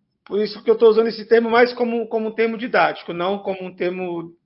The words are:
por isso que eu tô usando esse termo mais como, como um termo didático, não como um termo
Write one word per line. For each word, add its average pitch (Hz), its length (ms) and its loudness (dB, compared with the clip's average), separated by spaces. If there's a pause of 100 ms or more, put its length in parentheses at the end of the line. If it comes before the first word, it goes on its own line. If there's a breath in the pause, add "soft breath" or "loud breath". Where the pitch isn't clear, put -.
(240)
por 202 160 -2
isso 208 220 -6
que - 80 0
eu 220 80 4
tô 233 100 8
usando 220 200 4
esse 214 200 -8
termo 233 220 4
mais 240 220 4
como, 233 360 -4
como 220 200 -4
um 220 40 -10
termo 226 260 -2
didático, 180 540 0
não 180 260 -4
como 190 260 -8
um 180 100 -14
termo 180 580 -6 (120)